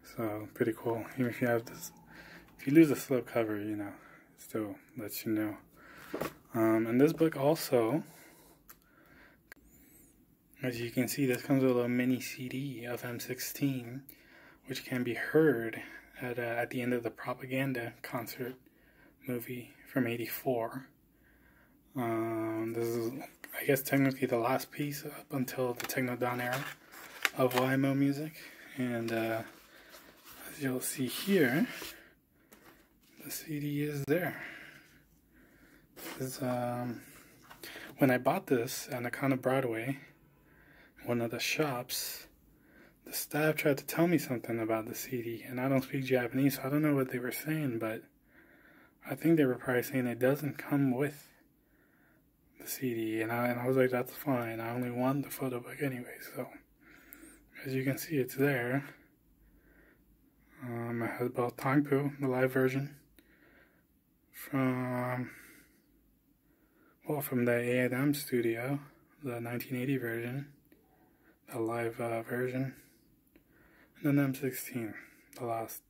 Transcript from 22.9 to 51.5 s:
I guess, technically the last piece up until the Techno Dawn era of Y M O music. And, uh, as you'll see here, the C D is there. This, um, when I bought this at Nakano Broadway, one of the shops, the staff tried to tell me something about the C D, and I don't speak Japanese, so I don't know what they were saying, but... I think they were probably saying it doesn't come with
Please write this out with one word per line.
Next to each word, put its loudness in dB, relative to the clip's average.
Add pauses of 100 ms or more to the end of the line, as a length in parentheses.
I -4
guess, 4
technically 2
the 2
last 0
piece -6
up -12
until -2
the -8
Techno -2
Dawn -2
era -2 (720)
of 4
Y 4
M 4
O 2
music. 2 (440)
And, -2
uh, 0 (1080)
as -12
you'll -2
see -2
here, 4 (1600)
the -10
C -6
D -2
is -2
there. 2 (1800)
This, -6
um, -2 (960)
when 6
I 6
bought 2
this 0
at -4
Nakano 0
Broadway, 0 (1080)
one 0
of -2
the -6
shops, -2 (800)
the -14
staff 0
tried 2
to -10
tell 4
me 6
something -2
about 0
the -8
C -6
D, -8
and -6
I 0
don't 4
speak -4
Japanese, 2
so -8
I -2
don't 2
know 4
what 2
they -2
were -2
saying, -2
but... -4 (1040)
I -4
think 6
they 8
were 4
probably 2
saying 0
it -2
doesn't 2
come 2
with -2 (1300)